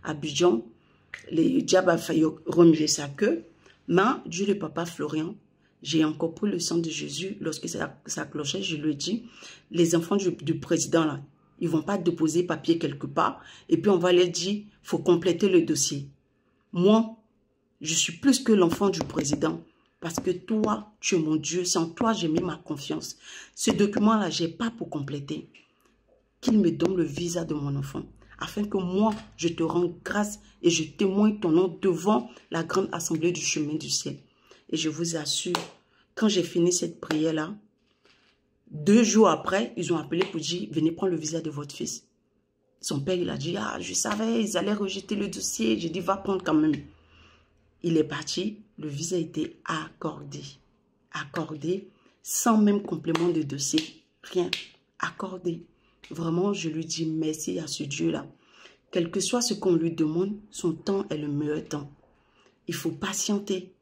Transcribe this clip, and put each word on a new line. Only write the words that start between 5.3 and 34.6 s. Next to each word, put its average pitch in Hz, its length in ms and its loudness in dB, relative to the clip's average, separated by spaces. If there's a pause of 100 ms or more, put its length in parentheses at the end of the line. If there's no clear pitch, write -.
j'ai 156 220 2
encore 156 320 -2
pris 208 160 0
le 180 80 -2
sang 170 200 0
de 165 100 -2
Jésus. 147 500 -8
Lorsque 160 300 -6
ça, - 360 -8
ça 151 200 -6
clochait, 147 360 -6
je 170 140 -4
lui 147 160 -2
ai 139 40 -2
dit, 190 280 -4 (480)
les 170 240 4
enfants 170 220 2
du, 190 140 2
du 156 280 -2
président, 165 460 2
là, 143 160 -4 (400)
ils 170 80 -2
vont 151 140 0
pas 202 140 -2
déposer 170 460 2
papier 165 340 0
quelque 143 300 -4
part. 175 320 0 (300)
Et 165 80 4
puis, 165 120 4
on 190 80 8
va 180 140 4
leur 180 160 8
dire, 185 360 -2 (200)
faut - 160 -2
compléter 175 480 4
le 180 140 8
dossier. 143 480 0 (640)
Moi, 214 420 6 (640)
je 156 140 -4
suis - 240 -2
plus 262 220 4
que - 120 2
l'enfant 196 380 4
du 170 100 -2
président. 151 640 -2 (360)
Parce 170 200 -6
que - 100 -2
toi, 214 680 -2
tu - 160 0
es - 20 4
mon 156 200 2
Dieu. 160 280 -4
C'est 170 140 0
en 165 100 -2
toi, 226 240 0
j'ai 170 140 -2
mis 156 120 2
ma 180 160 -4
confiance. - 600 -8 (380)
Ce - 160 0
document-là, 208 580 4
j'ai 165 180 -2
pas 226 220 -6
pour - 220 -10
compléter. 143 580 -8 (920)
Qu'il 214 200 4
me 175 100 6
donne 165 260 0
le 170 80 2
visa 165 420 -4
de 156 100 -4
mon 143 200 -4
enfant. 135 280 -6 (340)
Afin - 260 -6
que 208 140 -4
moi, 196 380 2 (220)
je 165 100 -2
te 165 160 -2
rende 170 320 0 (100)
grâce 208 340 -2 (220)
et 170 80 6
je 165 140 2
témoigne 208 560 2
ton 170 100 0
nom 175 320 4
devant 196 480 2 (220)
la 165 120 -2
grande 190 280 0
assemblée 165 400 0
du 160 100 -6
chemin 151 320 -2
du 143 160 -6
ciel. 139 280 -4 (520)